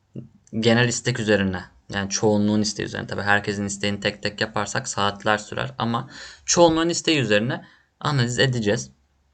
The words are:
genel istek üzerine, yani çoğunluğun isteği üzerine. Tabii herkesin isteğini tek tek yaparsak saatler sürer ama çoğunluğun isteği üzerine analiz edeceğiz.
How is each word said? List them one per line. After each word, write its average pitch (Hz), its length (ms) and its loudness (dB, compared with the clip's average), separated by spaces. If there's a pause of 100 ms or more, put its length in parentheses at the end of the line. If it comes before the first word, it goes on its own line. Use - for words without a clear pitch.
(600)
genel 117 280 4
istek 120 320 -4
üzerine, 95 440 2 (300)
yani 98 160 -4
çoğunluğun 104 520 2
isteği 104 220 -4
üzerine. 98 240 -8
Tabii 101 140 -6
herkesin 101 440 0
isteğini 101 340 -4
tek - 240 -4
tek - 180 -4
yaparsak 110 460 -4
saatler 101 500 0
sürer - 400 -6
ama 117 320 -4 (360)
çoğunluğun 165 440 4
isteği 165 300 0
üzerine 113 460 0 (340)
analiz 123 400 0
edeceğiz. 117 520 0 (420)